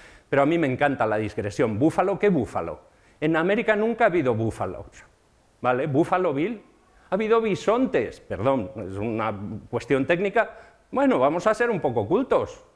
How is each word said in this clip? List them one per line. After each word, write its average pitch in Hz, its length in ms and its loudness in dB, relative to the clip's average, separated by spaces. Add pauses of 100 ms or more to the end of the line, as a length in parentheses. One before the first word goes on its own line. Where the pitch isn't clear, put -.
(300)
Pero 139 120 2
a 139 40 4
mí 165 120 2
me 160 100 0
encanta 127 380 0
la 107 120 0
digresión. 107 640 -2
¿Búfalo? 180 400 0
¿Qué 208 100 2
búfalo? 98 520 -2 (400)
En 160 140 0
América 202 400 0
nunca 220 280 0
ha 226 40 6
habido 151 280 0
búfalos, 107 500 -4 (760)
¿vale? 127 260 0
Buffalo 165 460 2
Bill. 196 280 -4 (480)
Ha 185 60 -2
habido 220 240 2
bisontes, 202 800 0
perdón, 107 560 -2
es 95 220 -10
una 110 360 -2 (360)
cuestión 131 360 0
técnica. 196 520 0 (340)
Bueno, 254 280 2
vamos 151 260 2
a 214 80 4
ser 240 160 0
un 202 100 -2
poco 117 280 0
cultos. 185 580 0 (100)